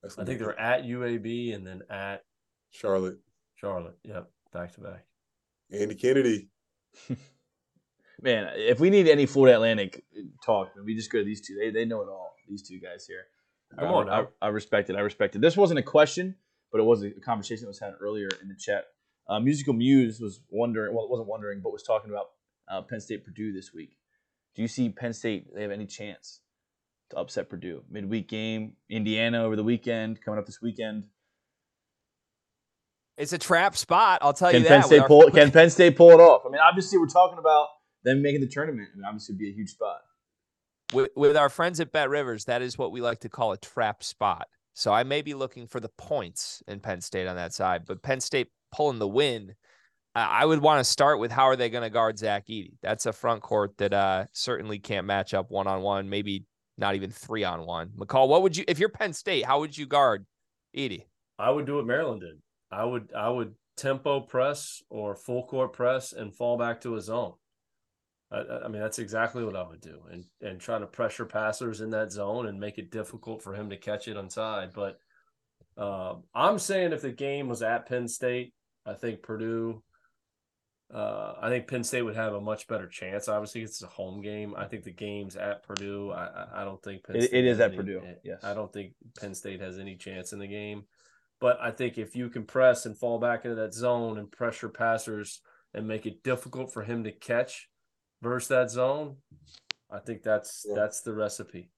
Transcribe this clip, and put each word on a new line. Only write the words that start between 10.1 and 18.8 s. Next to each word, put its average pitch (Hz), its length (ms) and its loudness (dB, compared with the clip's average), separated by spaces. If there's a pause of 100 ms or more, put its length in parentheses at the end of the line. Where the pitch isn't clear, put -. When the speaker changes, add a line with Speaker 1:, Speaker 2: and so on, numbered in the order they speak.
Speaker 3:
talk, 98 240 0 (140)
we 110 120 -6
just 110 160 -10
go 113 80 0
to 101 60 -2
these 104 200 -8
two. 95 140 -16
They, 110 120 -4
they 113 140 -4
know 113 160 -6
it 98 60 -8
all, 92 260 -16 (140)
these 98 140 -14
two 92 180 -20
guys 87 280 -18
here. 92 180 -16 (520)
Speaker 2:
Come 165 120 -4
Speaker 3:
I, - 20 0
Speaker 2:
on - 180 0
Speaker 3:
I, 110 120 0
Speaker 2:
now. - 60 -4 (140)
Speaker 3:
I 107 80 -2
respect 107 400 -2
it. 92 60 -4
I 101 60 -2
respect 101 340 -2
it. 104 60 -2
This 170 160 4
wasn't 170 220 4
a 127 40 -4
question, 180 520 2 (360)
but 110 80 0
it 110 40 4
was 110 200 4
a 101 80 -8
conversation 110 520 -8
that 107 60 -16
was 98 100 -18
had 101 200 -12
earlier 104 300 -6 (120)
in 95 60 -18
the 98 80 -14
chat. 101 300 -4 (420)